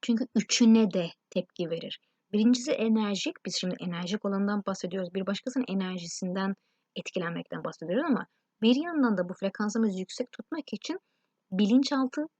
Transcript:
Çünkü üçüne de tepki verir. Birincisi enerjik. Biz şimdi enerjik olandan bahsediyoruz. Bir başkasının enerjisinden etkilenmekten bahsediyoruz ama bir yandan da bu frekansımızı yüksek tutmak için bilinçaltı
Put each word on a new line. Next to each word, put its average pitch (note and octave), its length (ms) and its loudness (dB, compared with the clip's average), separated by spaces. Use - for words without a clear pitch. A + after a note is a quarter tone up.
Çünkü A3+ 340 0
üçüne A3+ 580 6
de E3+ 180 -2
tepki F3 400 -6
verir. E3 300 -8
Birincisi A#3+ 400 4
enerjik. G#3+ 760 0
Biz F3 100 -6
şimdi F#3 240 -4
enerjik F3 440 -6
olandan G3+ 420 -2
bahsediyoruz. F#3 480 -6
Bir F#3+ 120 -2
başkasının B3+ 420 -4
enerjisinden F#3 880 -4
etkilenmekten E3+ 680 -6
bahsediyoruz E3+ 420 -2
ama C4+ 200 0
bir A#3+ 220 6
yandan C4+ 340 0
da F3 100 -2
bu F#3 60 -10
frekansımızı G#3 640 -2
yüksek - 340 -8
tutmak - 400 -10
için D#4 280 -8
bilinçaltı C4 760 2